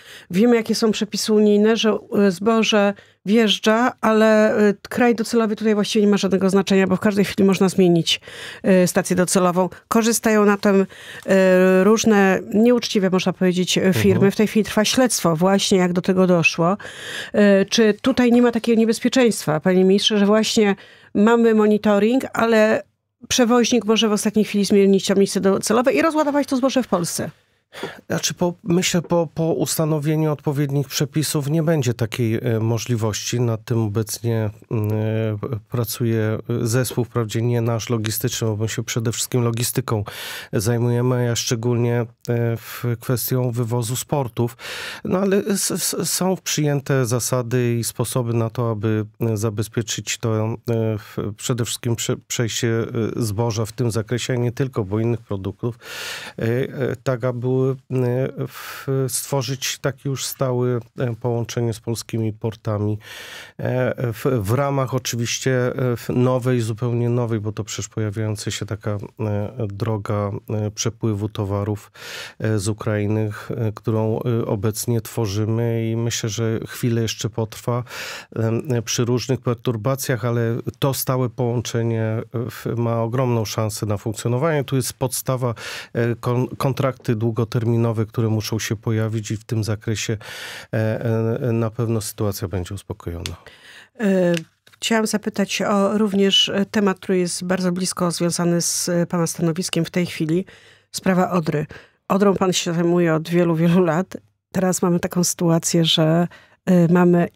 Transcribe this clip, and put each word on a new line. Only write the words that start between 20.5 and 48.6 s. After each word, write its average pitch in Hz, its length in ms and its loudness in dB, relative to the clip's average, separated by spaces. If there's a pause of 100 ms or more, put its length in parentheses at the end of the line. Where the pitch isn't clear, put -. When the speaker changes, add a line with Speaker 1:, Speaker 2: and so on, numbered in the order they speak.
Speaker 1:
mamy 226 400 6
monitoring, 214 680 4 (100)
ale 220 500 2 (460)
przewoźnik 240 560 2
może 220 240 2
w 202 40 2
ostatniej 214 320 0
chwili 202 200 0
zmienić 196 420 4
to 196 80 2
miejsce 190 260 2
docelowe 214 520 2
i 294 100 2
rozładować 294 440 0
to 277 100 -2
zboże 254 260 0
w - 60 -8
Polsce? 170 420 -4 (800)
Speaker 2:
Znaczy, - 260 -4
po, 175 200 -2 (100)
myślę, 175 380 0
po, 170 320 0
po 160 180 0
ustanowieniu 156 800 0
odpowiednich 143 560 -2
przepisów 147 640 -2
nie 160 120 2
będzie 147 320 2
takiej, 113 480 -2
e, 113 180 0
możliwości. 113 800 -2
Nad 113 240 -2
tym 117 140 -2
obecnie, 110 720 -2 (200)
mm, 107 220 -2
e, 107 640 -2 (120)
pracuje 113 680 -2 (220)
zespół, 120 440 -2
wprawdzie 113 380 -4
nie 120 180 0
nasz 113 300 -2
logistyczny, 113 580 -2
bo 107 80 -2
my 110 120 -4
się - 140 -6
przede 113 300 -4
wszystkim - 300 -2
logistyką 117 640 -2 (480)
zajmujemy, 120 640 2
a 123 40 0
ja 120 160 0
szczególnie, 120 640 0
e, 117 60 -4 (500)
w - 280 -12 (160)
kwestią 127 500 -2
wywozu 120 460 -2
sportów. 123 600 -4 (480)
No 196 140 0
ale 196 180 0
s-, 202 340 -2
s-, - 340 -4
są 180 400 -2
przyjęte 143 640 0
zasady 120 720 0
i 113 40 -4
sposoby 117 500 -2
na 113 160 0
to, 117 200 -2